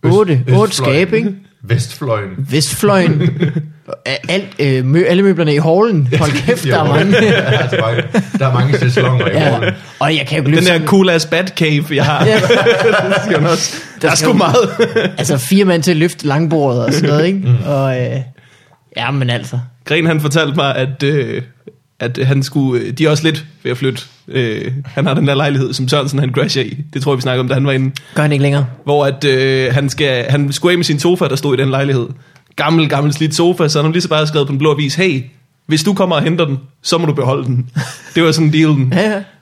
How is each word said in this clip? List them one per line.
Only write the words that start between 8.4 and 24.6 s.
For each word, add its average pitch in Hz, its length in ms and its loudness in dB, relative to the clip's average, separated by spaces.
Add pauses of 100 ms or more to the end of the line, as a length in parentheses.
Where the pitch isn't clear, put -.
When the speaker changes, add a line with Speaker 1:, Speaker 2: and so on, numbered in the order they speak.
Speaker 1:
er 127 40 0
mange 127 260 2
sæsoner 127 480 2
i - 60 0
Speaker 2:
Ja. - 60 0
Speaker 1:
hallen. 156 360 0 (240)
Speaker 2:
Og 151 180 0
jeg 139 100 -2
kan 147 120 -4
jo - 40 -2
ikke 131 40 0
Speaker 3:
Den 147 80 2
Speaker 2:
løbe 170 120 4
Speaker 3:
der 180 60 4
Speaker 2:
sådan 160 140 0
Speaker 3:
cool 190 220 4
ass 165 180 2
bat 185 300 -2
cave, 151 340 0
jeg 160 140 0
har. 147 220 2
Speaker 2:
Ja. 214 80 4
Speaker 3:
<laughs> 208 760 2
Det 196 160 0
skal 175 180 0
nok 160 80 2
også. - 260 -2 (180)
Speaker 2:
Der - 60 -16
Speaker 3:
Der 117 100 0
er 165 40 0
Speaker 2:
skal 156 120 0
Speaker 3:
sgu - 60 2
Speaker 2:
jo 196 40 4
Speaker 3:
meget. 208 340 2 (240)
Speaker 2:
<laughs> 214 240 -2
altså, 143 200 -2
fire 190 260 2
mand 175 180 2
til 185 80 0
at 170 60 2
løfte 156 300 -2
langbordet 143 580 0
og 123 80 0
sådan 147 180 0
noget, 151 160 2
ikke? 196 120 -2
Speaker 1:
Mm. 123 180 2 (100)
Speaker 2:
Og, 135 340 -2
øh, 123 160 -4 (800)
ja, 120 140 -6
men 135 200 -2
altså. 120 280 -6 (260)
Speaker 3:
Gren, 160 220 0
han 160 140 0
fortalte 147 360 0
mig, 139 200 0
at, 131 260 -4
øh, 139 400 -2 (580)
at 123 240 -6
han 135 180 2
skulle, 131 420 -2
øh, 117 80 -6
de 143 140 -2
er 156 40 4
også 156 140 0
lidt 160 200 -2 (180)
ved 123 80 -6
at 123 80 -6
flytte. 131 240 -4 (260)
Øh, 117 440 -4 (120)